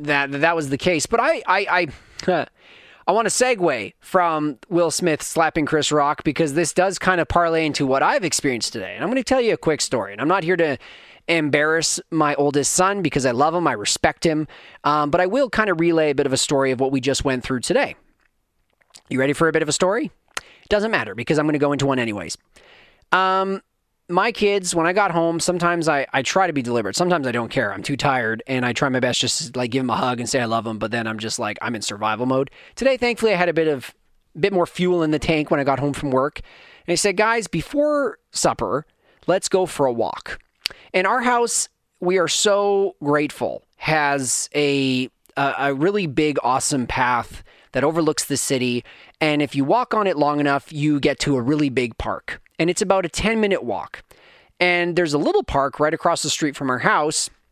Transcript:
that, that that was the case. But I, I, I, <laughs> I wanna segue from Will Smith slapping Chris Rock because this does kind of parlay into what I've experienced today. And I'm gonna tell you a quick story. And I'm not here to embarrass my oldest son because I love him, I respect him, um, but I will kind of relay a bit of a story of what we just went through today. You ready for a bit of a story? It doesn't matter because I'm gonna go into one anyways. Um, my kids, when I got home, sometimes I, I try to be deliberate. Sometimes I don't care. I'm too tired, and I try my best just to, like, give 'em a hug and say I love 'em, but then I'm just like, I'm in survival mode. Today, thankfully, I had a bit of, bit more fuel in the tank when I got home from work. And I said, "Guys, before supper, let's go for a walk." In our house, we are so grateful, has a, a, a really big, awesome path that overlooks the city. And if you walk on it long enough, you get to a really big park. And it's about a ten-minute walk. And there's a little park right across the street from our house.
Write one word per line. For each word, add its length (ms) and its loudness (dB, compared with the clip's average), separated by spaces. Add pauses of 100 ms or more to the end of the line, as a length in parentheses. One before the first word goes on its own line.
that, 280 0
that 100 -4
that 140 4
was 140 -4
the 80 -2
case. 300 0
But 120 0
I, 280 0
I, 420 2 (380)
I, 200 0 (200)
<laughs> 400 -12
I 40 2
wanna 180 2
segue 680 0
from 600 0 (100)
Will 220 2
Smith 320 0
slapping 420 0
Chris 260 0
Rock 320 2
because 300 0
this 200 0
does 260 2
kind 220 2
of 60 -2
parlay 380 2
into 220 0
what 160 2
I've 200 2
experienced 500 -2
today. 200 -8
And 100 -8
I'm 60 -2
gonna 140 -2
tell 180 2
you 120 2
a 40 0
quick 240 0
story. 300 -2
And 100 -10
I'm 60 0
not 160 2
here 140 2
to 200 2 (520)
embarrass 720 0 (100)
my 260 0
oldest 360 0
son 300 0
because 240 0
I 60 2
love 220 2
him, 140 0
I 60 2
respect 520 -2
him, 220 0 (380)
um, 260 2
but 80 2
I 60 4
will 240 0
kind 200 0
of 100 0
relay 300 4
a 60 0
bit 100 2
of 60 0
a 60 0
story 340 0
of 80 -2
what 120 0
we 100 0
just 240 -2
went 180 -2
through 160 -4
today. 360 -2 (1120)
You 100 -2
ready 140 2
for 160 2
a 20 2
bit 100 2
of 60 0
a 60 -2
story? 320 0 (320)
It 320 -18
doesn't 200 0
matter 260 -2
because 220 0
I'm 80 2
gonna 140 2
go 140 2
into 120 0
one 140 2
anyways. 380 -4 (720)
Um, 500 0 (460)
my 240 2
kids, 420 0
when 140 2
I 60 0
got 180 2
home, 300 0
sometimes 480 0
I, 240 0
I 80 2
try 260 2
to 60 -2
be 80 0
deliberate. 340 -2
Sometimes 320 0
I 60 -2
don't 160 -4
care. 240 -2
I'm 100 -10
too 140 -4
tired, 500 -2
and 180 -2
I 60 0
try 160 0
my 140 0
best 180 0
just 340 -4
to, 60 -6
like, 120 -4
give 100 0
'em 80 -4
a 80 0
hug 240 -2
and 80 -6
say 100 0
I 60 0
love 200 -2
'em, 120 -4
but 140 -6
then 160 -4
I'm 120 -6
just 200 -8
like, 220 -4
I'm 140 -6
in 60 -10
survival 440 -4
mode. 240 0 (260)
Today, 200 0
thankfully, 380 0
I 20 4
had 140 2
a 40 -2
bit 140 2
of, 260 -2 (440)
bit 160 0
more 120 2
fuel 380 0
in 80 2
the 80 2
tank 320 0
when 80 2
I 60 -2
got 140 2
home 140 0
from 180 -4
work. 280 0 (480)
And 60 0
I 20 2
said, 220 0
"Guys, 300 2
before 680 0 (140)
supper, 540 -2 (400)
let's 240 0
go 160 2
for 200 0
a 60 2
walk." 480 -4 (540)
In 120 2
our 160 2
house, 480 0 (300)
we 180 2
are 100 2
so 760 2
grateful, 600 0 (140)
has 800 0
a, 540 0 (260)
a, 220 0
a 160 0
really 340 0
big, 360 0
awesome 440 0
path 560 -2 (300)
that 100 0
overlooks 400 0
the 140 -4
city. 460 -2 (360)
And 220 2
if 120 -2
you 120 0
walk 280 0
on 140 0
it 100 0
long 220 2
enough, 320 0
you 280 0
get 200 0
to 160 0
a 60 0
really 280 0
big 280 -2
park. 440 -8 (180)
And 100 2
it's 120 -2
about 240 2
a 40 -6
ten-minute 540 0
walk. 400 -8 (560)
And 360 2
there's 180 2
a 60 2
little 240 2
park 360 -2
right 140 2
across 300 0
the 60 -2
street 260 -2
from 160 -4
our 80 -2
house. 500 0 (220)